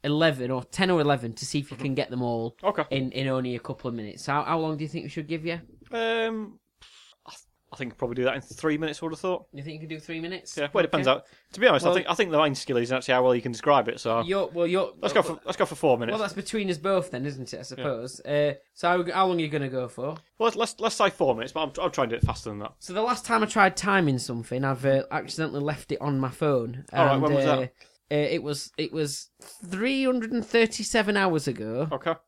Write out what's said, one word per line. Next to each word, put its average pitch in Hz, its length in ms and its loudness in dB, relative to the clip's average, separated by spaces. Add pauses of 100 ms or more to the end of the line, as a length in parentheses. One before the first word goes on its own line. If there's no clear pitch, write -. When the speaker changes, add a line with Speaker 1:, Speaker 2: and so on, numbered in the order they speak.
Speaker 1:
eleven 143 480 0
or 127 140 -2
ten 185 260 0
or 170 80 6
eleven 135 340 2
to - 120 -12
see 147 140 -2
if 139 120 -8
you 131 60 -14
Speaker 2:
Mm-hmm. - 80 -6
Speaker 1:
can 135 100 0
get 135 160 -2
them 123 100 -4
all 117 420 -2
Speaker 2:
Okay. 202 280 0
Speaker 1:
in, 131 220 -2
in 135 160 -2
only 127 260 -2
a 113 40 -8
couple - 280 -10
of 117 80 -4
minutes. 104 300 -10
So 139 80 -2
how, 147 100 0
how 165 160 0
long 156 160 -2
do 147 80 -6
you 151 60 -8
think 170 160 -8
we 143 40 -10
should 151 180 -10
give 160 180 -6
you? 170 80 -4 (400)
Speaker 2:
Um, 226 640 -4 (680)
I, - 60 -20
th-, - 80 -20 (320)
I - 60 -18
think 123 160 -8
I'll - 40 -20
probably 120 200 -4
do 123 80 0
that 127 100 2
in 139 60 -8
three 151 360 -2
minutes, 151 240 -4
I 165 40 -6
would 160 80 -4
have 151 80 -12
thought. 180 320 -4
Speaker 1:
You 139 100 -14
think 156 120 -12
you 156 40 -14
can 156 80 -14
do 156 140 -10
three 165 180 -10
minutes? 170 380 -10
Speaker 2:
Yeah, 143 160 0
well, 190 100 6
it 156 40 4
depends 135 200 2
Speaker 1:
Okay. 131 120 4
Speaker 2:
how, - 40 -14 (300)
to 190 80 -14
be 247 60 8
honest, 165 180 6
Speaker 1:
Well, 175 80 6
Speaker 2:
I - 20 4
think, 185 140 0
I 170 60 2
think 190 160 0
the 151 60 4
main 151 160 4
skill 127 220 -4
is 120 160 0
actually 131 220 0
how 127 100 6
well 127 100 8
you 120 80 2
can 120 120 -4
describe 123 340 4
it, - 140 -6
so 113 220 0
Speaker 1:
You're, 190 240 -2
well, 170 200 0
you're, 180 240 0 (100)
Speaker 2:
let's 170 120 -2
go 196 80 6
for, 160 240 -4
let's 139 120 -4
go 185 80 2
for 151 100 -10
four 131 220 4
minutes. 117 160 -2
Speaker 1:
Well, 220 80 -2
that's 202 120 -4
between 196 360 -4
us 165 80 -2
both 185 340 0
then, 127 140 -6
isn't 135 280 -8
it, - 20 -10
I - 40 -12
Speaker 2:
Yeah. - 40 -12
Speaker 1:
suppose? 127 560 -6
Uh, 147 360 0 (180)
so - 160 0
how, 175 240 2
how 190 140 4
long 180 100 2
are 165 40 0
you 156 60 0
gonna 143 220 -2
go 127 180 -4
for? 139 300 -8 (200)
Speaker 2:
Well, 226 180 4
let's, 220 260 -2
let's 220 140 0
say 202 160 4
four 143 220 4
minutes, 113 200 -4
but 160 80 -2
I'm, 156 240 -4
I'm 170 60 0
trying 123 180 0
to 117 80 -2
do - 40 -8
it - 60 6
faster 117 220 -6
than 104 100 -8
that. 104 200 -10
Speaker 1:
So - 120 -16
the 202 100 -2
last 240 240 -2
time 226 160 2
I 214 40 4
tried 196 320 4
timing 180 420 4
something, 127 460 -4
I've, 135 200 -2
uh, 135 260 4
accidentally 151 500 -4
left 147 320 -4
it - 80 -6
on 139 180 0
my 131 100 0
phone. 127 600 0
Speaker 2:
All 143 140 4
right, 139 80 6
Speaker 1:
And, 139 80 4
Speaker 2:
when 147 120 4
was 139 120 4
Speaker 1:
uh, 147 100 4
Speaker 2:
that? 127 160 -4 (400)
Speaker 1:
uh, 147 40 0
it 147 280 0
was, 143 340 -6
it 156 140 -4
was 147 380 -4 (120)
three 226 640 -2
hundred 247 300 0
and 226 120 -2
thirty-seven 220 720 2
hours 170 300 2
ago. 113 440 -2
Speaker 2:
Okay. 160 220 -2 (140)